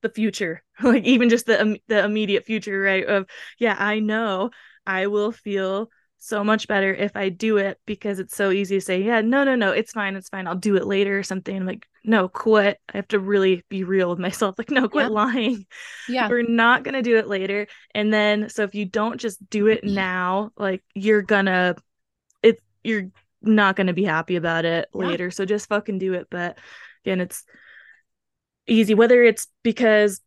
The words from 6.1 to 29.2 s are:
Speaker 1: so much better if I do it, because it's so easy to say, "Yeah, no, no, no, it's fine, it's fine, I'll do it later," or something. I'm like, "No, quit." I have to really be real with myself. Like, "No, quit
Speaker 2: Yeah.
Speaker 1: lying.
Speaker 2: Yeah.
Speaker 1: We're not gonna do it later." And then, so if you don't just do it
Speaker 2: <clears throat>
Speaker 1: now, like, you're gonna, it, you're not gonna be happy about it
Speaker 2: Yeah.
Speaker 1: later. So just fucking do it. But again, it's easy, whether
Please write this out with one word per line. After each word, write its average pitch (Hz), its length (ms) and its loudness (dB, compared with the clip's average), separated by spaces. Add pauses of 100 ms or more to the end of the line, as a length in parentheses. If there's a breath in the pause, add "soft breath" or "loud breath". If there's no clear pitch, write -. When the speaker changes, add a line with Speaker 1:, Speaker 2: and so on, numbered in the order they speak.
Speaker 1:
so 208 260 -6
much 214 240 0
better 196 260 0
if 202 220 -4
I 196 140 -2
do 214 260 -2
it, 196 300 -2
because 202 340 -6
it's - 160 -12
so 196 160 0
easy 196 240 0
to 185 40 0
say, 185 220 -2
"Yeah, 220 200 0
no, 262 200 2
no, 269 140 2
no, 202 160 0
it's 220 200 -2
fine, 196 220 -6
it's 190 140 -12
fine, 190 180 -10
I'll 170 80 -6
do 196 220 0
it 175 100 0
later," 196 320 0
or 196 60 -4
something. 190 320 -8
I'm 185 100 -6
like, - 220 -10 (160)
"No, 214 240 2
quit." 208 500 2 (140)
I - 60 -6
have 196 100 -8
to 214 100 0
really 190 500 2
be 190 160 -6
real 185 260 0
with 175 100 -4
myself. 190 380 -2
Like, 233 120 -8
"No, 262 180 0
quit 277 180 0
Speaker 2:
Yeah. - 20 -4
Speaker 1:
lying. 220 580 -2 (400 loud breath)
Speaker 2:
Yeah. 247 220 -2
Speaker 1:
We're 240 140 0
not 233 420 2
gonna 269 180 -4
do 233 160 4
it 220 100 0
later." 196 380 -4 (280 loud breath)
And 214 180 0
then, 208 380 2
so 220 140 -4
if 196 100 -8
you 208 120 -4
don't 220 340 -4
just 208 300 -8
do 208 180 2
it 220 160 2
Speaker 2:
<clears throat> - 0 -
Speaker 1:
now, 190 720 -2
like, 190 280 -4 (100)
you're 208 280 2
gonna, 185 520 2 (680)
it, 226 180 6 (240)
you're 208 260 -4 (300)
not 208 360 4
gonna 185 160 0
be 180 120 0
happy 165 320 -2
about 165 280 -2
it 165 300 -2
Speaker 2:
Yeah. 185 140 -4
Speaker 1:
later. 180 220 -4
So 190 140 -6
just 208 240 -4
fucking 208 300 -4
do 185 160 -2
it. 175 160 -8
But 175 280 -8 (460 loud breath)
again, 185 160 -2
it's - 240 -8 (1200 soft breath)
easy, 220 260 4
whether 240 300 6